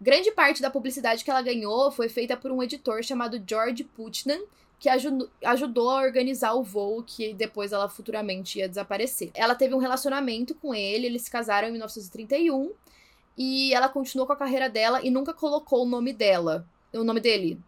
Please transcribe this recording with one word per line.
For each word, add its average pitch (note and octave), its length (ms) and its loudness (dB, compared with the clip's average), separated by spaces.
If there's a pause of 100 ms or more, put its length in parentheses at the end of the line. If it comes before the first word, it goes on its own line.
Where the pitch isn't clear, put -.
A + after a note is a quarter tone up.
Grande D4+ 300 4
parte D4+ 320 4
da C4 80 0
publicidade B3 540 -2
que D4 60 -4
ela C4 120 2
ganhou A#3+ 480 0
foi A#3 180 0
feita A#3 280 -2
por C4+ 160 -6
um B3+ 100 0
editor A#3+ 400 -4
chamado A#3+ 420 -4
George A3+ 380 -2
Putnam, C#4 640 -6 (340)
que - 100 0
aju-, C4 400 2 (160)
ajudou A#3+ 460 2
a C4+ 120 2
organizar B3+ 500 2
o B3+ 100 2
voo G3+ 400 -4
que A3 320 -8
depois G#3 380 -4
ela G3+ 160 0
futuramente G3+ 720 -6
ia F#3+ 80 -2
desaparecer. G3 640 -4
Ela A#3+ 220 2
teve C4 180 2
um C4 40 2
relacionamento C4 760 -2
com C#4 180 -6
ele, G#3+ 340 -2
eles A#3 160 -4
se - 80 -12
casaram A3 360 0
em A#3 60 -6
mil A3+ 80 -8
novecentos G#3+ 280 -12
e - 40 -20
trinta A3 240 -2
e E4+ 120 4
um, C#4 220 0 (680)
e C4 380 2
ela B3+ 140 4
continuou C4 400 -2
com - 60 2
a - 20 -2
carreira C4 340 0
dela A3+ 320 2
e B3+ 80 0
nunca C#4 240 0
colocou D4 480 2
o B3 60 0
nome B3 240 -2
dela, F3 520 2 (300)
o A3+ 80 -4
nome A3+ 160 0
dele. G#3 500 2